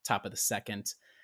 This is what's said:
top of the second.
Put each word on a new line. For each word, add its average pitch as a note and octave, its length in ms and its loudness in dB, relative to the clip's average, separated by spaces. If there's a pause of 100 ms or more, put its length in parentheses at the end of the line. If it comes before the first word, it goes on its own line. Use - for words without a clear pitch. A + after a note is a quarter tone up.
top - 220 2
of G2+ 40 -4
the A2+ 60 -8
second. G#2 560 0 (320)